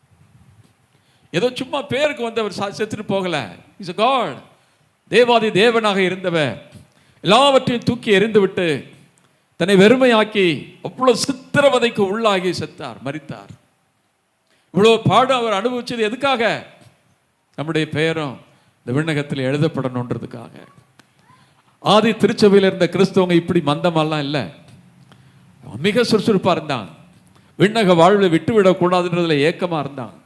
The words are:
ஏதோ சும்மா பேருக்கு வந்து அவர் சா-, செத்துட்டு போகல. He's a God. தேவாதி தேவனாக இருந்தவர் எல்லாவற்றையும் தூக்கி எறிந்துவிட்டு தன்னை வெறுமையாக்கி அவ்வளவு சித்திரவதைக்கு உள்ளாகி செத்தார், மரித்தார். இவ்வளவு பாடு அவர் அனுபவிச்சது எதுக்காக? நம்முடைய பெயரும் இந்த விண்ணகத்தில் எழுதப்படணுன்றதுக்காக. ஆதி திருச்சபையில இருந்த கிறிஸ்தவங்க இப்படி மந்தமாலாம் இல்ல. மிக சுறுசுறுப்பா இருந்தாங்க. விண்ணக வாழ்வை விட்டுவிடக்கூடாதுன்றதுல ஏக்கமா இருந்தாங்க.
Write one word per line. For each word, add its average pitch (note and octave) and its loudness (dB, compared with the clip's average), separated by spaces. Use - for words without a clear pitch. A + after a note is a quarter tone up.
ஏதோ G3+ -2
சும்மா C4+ -8
பேருக்கு C4+ -4
வந்து A3+ -4
அவர் G#3 -4
சா-, G3+ -8
செத்துட்டு G#3+ -8
போகல. F3 -4
He's F3+ -8
a A#3+ 0
God. C#3 -8
தேவாதி A3+ 4
தேவனாக G#3+ 2
இருந்தவர் F3 -2
எல்லாவற்றையும் B3+ 2
தூக்கி A#3+ -4
எறிந்துவிட்டு F#3+ 0
தன்னை F#3 2
வெறுமையாக்கி G#3+ 4
அவ்வளவு B3+ 0
சித்திரவதைக்கு B3 0
உள்ளாகி G3 -2
செத்தார், D3 -10
மரித்தார். C3 -12
இவ்வளவு G#3+ 4
பாடு B3 2
அவர் A3+ -2
அனுபவிச்சது B3 -6
எதுக்காக? A3+ -2
நம்முடைய D#3 -4
பெயரும் D#3 -4
இந்த B2 -4
விண்ணகத்தில் D3 -4
எழுதப்படணுன்றதுக்காக. B2+ -6
ஆதி G#3+ 2
திருச்சபையில G#3 2
இருந்த F3 0
கிறிஸ்தவங்க F#3 0
இப்படி E3+ 0
மந்தமாலாம் D#3 -2
இல்ல. C#3 -6
மிக G3+ 0
சுறுசுறுப்பா G3 2
இருந்தாங்க. C#3 -8
விண்ணக G3 4
வாழ்வை F3+ 6
விட்டுவிடக்கூடாதுன்றதுல F3 2
ஏக்கமா D#3+ -2
இருந்தாங்க. B2+ -14